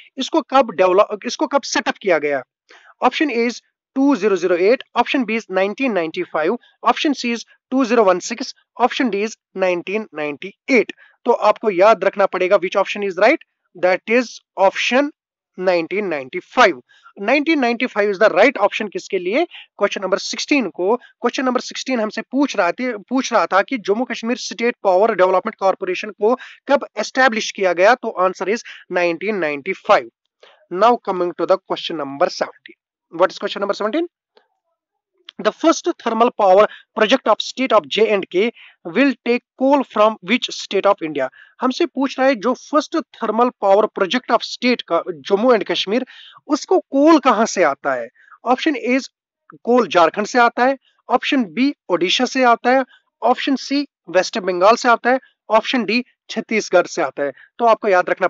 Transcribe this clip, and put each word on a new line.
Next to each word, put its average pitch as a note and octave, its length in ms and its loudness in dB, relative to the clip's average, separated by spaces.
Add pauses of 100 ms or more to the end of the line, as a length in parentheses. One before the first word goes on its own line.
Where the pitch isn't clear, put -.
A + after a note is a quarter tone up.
(180)
इसको C4+ 240 -2 (120)
कब C4+ 180 2 (100)
डेवलप, F#3 440 2
इसको C4+ 220 -4
कब C#4 140 0 (120)
सेटअप C4+ 280 -4
किया F3 240 0
गया? C#3 180 -2 (680)
Option D4 220 -2
A A#3 180 0
is - 120 -10 (340)
two C#4 280 2
zero G3 180 2
zero F3+ 160 0 (100)
eight, B3+ 160 2 (200)
option C4 260 -2
B A3+ 120 -2
is - 60 -20 (120)
nineteen G#3 360 -2
ninety-five, E3+ 600 -2 (340)
option D4 300 -2
C A#3+ 160 -4
is - 80 -16 (260)
two C4 140 0
zero A3+ 240 2
one F3+ 120 2
six, - 320 -10 (340)
option B3+ 280 -2
D G3+ 120 -2
is G#3+ 100 -14 (260)
nineteen F#3 420 -2 (140)
ninety-eight। F#3 720 -2 (340)
तो A#3+ 60 2 (180)
आपको G#3+ 220 -2
याद F#3+ 320 4
रखना G3 220 0 (100)
पड़ेगा F3+ 300 2
which F#3+ 180 -6
option G#3 240 -6
is E3+ 180 -6
right, D#4 200 2 (300)
that F3+ 420 -2
is A#3+ 120 0 (380)
option C#4 440 0 (460)
nineteen F#3 560 -2
ninety-five। D3+ 680 0 (380)
Nineteen C#4+ 440 0
ninety-five A#3 500 -2
is F3+ 80 -6
the G3+ 140 6
right F3 320 4
option G#3 260 -4
किसके F#3+ 280 -8
लिए? G#3+ 260 -2 (360)
Question G3+ 240 -2
number F#3+ 200 -2
sixteen A3 440 -2 (100)
को। G3+ 180 0 (280)
Question B3+ 240 -2
number B3 140 -2
sixteen - 380 -4
हमसे G#3+ 200 -6 (100)
पूछ C4+ 260 -2
रहा F3+ 140 2
थे, B3+ 260 -6
पूछ B3 360 -4
रहा F#3 200 2
था F#3+ 80 4
कि B3+ 160 -6 (120)
जम्मू A3+ 220 0
कश्मीर A#3 260 -6
स्टेट A#3 460 -6
पावर G3+ 320 4
डेवलपमेंट F#3 440 0
कॉरपोरेशन F#3+ 520 -2 (100)
को A3+ 140 2 (320)
कब C#4+ 180 2 (120)
एस्टैब्लिश A3+ 540 0
किया F#3 300 0
गया, A3 140 6
तो A3 200 -6 (120)
answer F#3 280 -4
is - 80 -10 (360)
nineteen F3 460 -2
ninety-five। E3 640 0 (800)
Now A#3+ 80 6 (160)
coming F3+ 320 -4
to E3 100 -2
the F#3+ 160 4
question E3+ 300 -8
number C#3 320 -2
seventeen। - 480 -10 (360)
What E3+ 200 0
is - 60 -18
question G3+ 200 -8
number G3 160 -4
seventeen? B3+ 300 -4 (1400)
The G#3 60 4
first - 360 0 (140)
thermal A3+ 280 0 (120)
power G3 240 6 (320)
project A3 340 2
of G#3 100 0
state B3 360 -4
of D3+ 180 0
J G#3 100 2 (100)
and F#3 140 -4
K G3+ 220 0 (340)
will A#3+ 260 2 (180)
take A#3+ 140 -2 (160)
coal C4+ 240 2
from A3 320 2 (160)
which B3 160 -2 (100)
state G3 340 -2
of G3+ 160 -4
India? C#3 200 -4 (340)
हमसे C4 240 0
पूछ C4 340 -4
रहा C4 80 2
है C#4 80 2 (100)
जो B3 140 0
first - 360 -4 (220)
thermal A#3 340 0 (140)
power G3+ 240 4 (100)
project G3+ 380 -2
of - 120 -6
state B3 320 -2 (100)
का E3 100 0 (300)
जम्मू A3 240 2
and F#3 160 -2
कश्मीर, G#3+ 340 -2 (420)
उसको D#4 320 0
कोल D4 480 4
कहां A3 180 2 (100)
से F#3+ 80 2
आता C#3 300 0
है? A#2+ 140 -4 (460)
Option C#4+ 240 -2
A B3 220 0
is A#3 100 -8 (540)
कोल A#3 240 2
झारखंड F3 400 2
से B3 120 0
आता A#3+ 260 2
है, C4+ 120 0 (320)
option B3 360 0 (120)
B C4+ 140 2 (180)
ओडिशा F3+ 360 0 (100)
से C4 80 2 (100)
आता B3 240 2
है, C4 80 0 (480)
option - 340 -2
C C#4+ 160 -2 (320)
वेस्ट F#3 240 0
बंगाल F#3 360 4
से - 140 0
आता A#3 220 2
है, C4 80 0 (300)
option A3 400 0
D A#3+ 120 0 (280)
छत्तीसगढ़ F#3+ 580 -2
से - 140 -6
आता C#3+ 220 -4
है। C#3 80 -4 (280)
तो A#3+ 60 0
आपको A3+ 220 2
याद F3+ 220 2
रखना F3+ 200 0